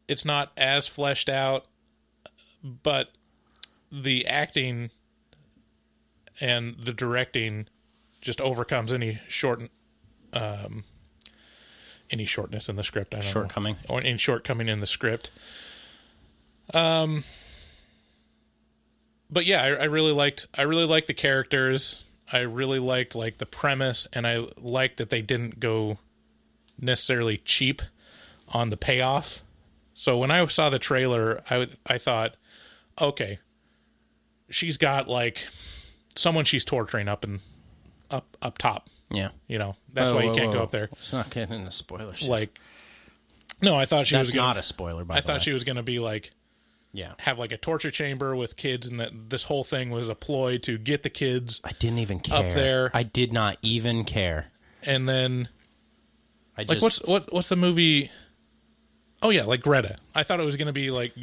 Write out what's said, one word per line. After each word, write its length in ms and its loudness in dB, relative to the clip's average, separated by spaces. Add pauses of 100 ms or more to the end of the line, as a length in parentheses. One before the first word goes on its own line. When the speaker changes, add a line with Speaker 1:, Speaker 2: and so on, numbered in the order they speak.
Speaker 1:
it's 180 -2
not 320 0
as 300 2
fleshed 420 -2
out, 360 0 (1000)
but 480 -2 (800)
the 360 0
acting 640 0 (1500)
and 380 -2
the 140 -8
directing 720 -2 (540)
just 180 -6
overcomes 540 0
any 340 -2
short, 400 -2 (640)
um, 520 -6 (1300)
any 140 -2
shortness 440 -6
in 60 -6
the 80 -4
script. 320 -6
I 60 -6
don't 40 -4
Speaker 2:
Shortcoming. 500 -2 (140)
Speaker 1:
know. 60 -2
Or 60 0
any 160 0
shortcoming 520 -2
in 100 0
the 80 -4
script. 440 -4 (1400)
Um, 500 2 (2000)
but 160 2
yeah, 180 6
I, 60 4
I 160 2
really 260 4
liked, 360 2 (100)
I 60 4
really 220 4
liked 220 4
the 60 -4
characters. 920 2 (260)
I 80 0
really 400 -2
liked, 360 -2
like, 220 -4
the 80 -6
premise, 680 -2
and 120 -2
I 200 0 (140)
liked 380 -2
that 120 -4
they 120 0
didn't 380 -4
go 380 0 (840)
necessarily 580 0
cheap 440 0 (680)
on 200 0
the 80 -2
payoff. 680 0 (500)
So 240 2
when 140 2
I 160 6
saw 220 4
the 100 2
trailer, 680 2
I, 180 0 (180)
I 120 0
thought, 380 0 (640)
"Okay, 400 -2 (1120)
she's 280 0
got, 300 2
like, 400 -2 (680)
someone 300 4
she's 200 2
torturing 420 0
up 160 -2
in, 160 -6 (720)
up, 320 -8
up 160 -6
top." 320 -2 (220)
Speaker 2:
Yeah. 180 -2 (180)
Speaker 1:
You 120 -4
know, 160 -4 (180)
that's 160 2
Speaker 2:
Whoa, 60 4
Speaker 1:
why 80 4
you 60 2
Speaker 2:
whoa, 60 2
Speaker 1:
can't 120 2
Speaker 2:
whoa. 120 0
Speaker 1:
go 40 0
up 80 -4
there. 220 -4
Speaker 2:
Let's 200 -10
not 160 -4
get 220 -6
into 200 -8
spoilers. 560 -8
Speaker 1:
Like, 300 0 (1040)
no, 140 6
I 100 4
thought 220 4
she 80 4
Speaker 2:
That's 140 4
Speaker 1:
was 40 0
gonna, 140 4
Speaker 2:
not 100 2
a 60 -4
spoiler, 400 -4
by 140 -4
Speaker 1:
I 40 4
Speaker 2:
the 60 -4
Speaker 1:
thought 100 0
Speaker 2:
way. 60 0
Speaker 1:
she 100 0
was 100 -2
gonna 200 -4
be, 160 -2
like, 320 -4 (600)
Speaker 2:
Yeah. 280 -10
Speaker 1:
have, 180 0
like, 140 -6
a 60 -8
torture 340 -4
chamber 440 -4
with 220 -6
kids, 300 -4
and 120 -8
that 300 -10
this 140 -4
whole 200 -2
thing 280 -4
was 180 -4
a 60 -4
ploy 440 -2
to 200 -4
get 240 0
the 80 -4
kids 520 -2
Speaker 2:
I 100 -10
didn't 260 0
even 180 -2
Speaker 1:
up 60 -4
Speaker 2:
care. 300 2
Speaker 1:
there. 420 2
Speaker 2:
I 80 4
did 280 2
not 300 2
even 420 2
care. 440 0 (360)
Speaker 1:
And 240 0
then, 420 0 (1080)
Speaker 2:
I 40 -6
Speaker 1:
like, 80 -6 (100)
Speaker 2:
just 20 4
Speaker 1:
what's, 220 4
what, 300 2
what's 160 0
the 60 4
movie? 540 4 (1120)
Oh, 80 4
yeah, 140 6
like, 180 0
Greta. 360 2 (180)
I 80 2
thought 160 0
it 60 0
was 120 -2
gonna 160 -2
be, 160 -2
like, 340 -4